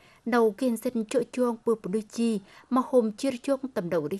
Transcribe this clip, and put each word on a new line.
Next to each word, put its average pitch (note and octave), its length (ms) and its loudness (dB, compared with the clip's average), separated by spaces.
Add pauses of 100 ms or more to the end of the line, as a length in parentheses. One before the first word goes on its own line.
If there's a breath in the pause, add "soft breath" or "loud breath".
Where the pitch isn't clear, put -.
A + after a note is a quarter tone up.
(260 soft breath)
nâu A#3 240 4
kiên A#3 260 0
sinh A#3 340 -4
chỗ B3+ 100 2 (120)
chuông A#3+ 320 0
bư A#3 180 2
bù F3+ 80 -6
núi G#3+ 120 -2
chi, A3+ 380 -2 (300 loud breath)
mà B3+ 140 4
hôm A#3 280 2
chia C4+ 180 -2 (120)
chuông C4+ 180 0 (140)
tầm F3 160 -4
đầu D#3+ 180 0
đi F#3 120 -4